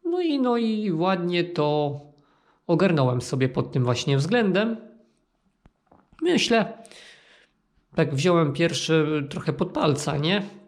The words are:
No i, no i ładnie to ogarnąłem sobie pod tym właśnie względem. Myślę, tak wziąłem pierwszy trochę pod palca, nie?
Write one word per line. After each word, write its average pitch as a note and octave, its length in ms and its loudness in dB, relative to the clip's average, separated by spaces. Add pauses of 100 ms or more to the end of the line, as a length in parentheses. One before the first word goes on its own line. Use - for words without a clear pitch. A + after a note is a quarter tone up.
No F4+ 160 -2
i, D#4 180 0
no B3 180 2
i G#3+ 360 0
ładnie F3 520 0
to D3 560 -2 (680)
ogarnąłem D3+ 540 2
sobie C3 280 -2
pod - 240 -4
tym B2+ 120 0
właśnie B2+ 320 0
względem. G#3 600 0 (1500)
Myślę, A#3 500 2 (1200)
tak D3+ 200 0
wziąłem E3 380 2
pierwszy D#3 760 0
trochę - 220 -6
pod F3+ 180 -4
palca, D3 460 -2
nie? F3 260 0 (260)